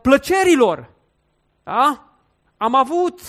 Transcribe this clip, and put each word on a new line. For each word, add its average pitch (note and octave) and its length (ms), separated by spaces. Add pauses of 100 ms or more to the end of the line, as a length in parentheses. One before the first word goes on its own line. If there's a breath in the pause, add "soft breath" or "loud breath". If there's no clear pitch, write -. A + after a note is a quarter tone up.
plăcerilor, C4+ 880 (760)
da? B3+ 440 (500)
„Am A3+ 180
avut E4+ 540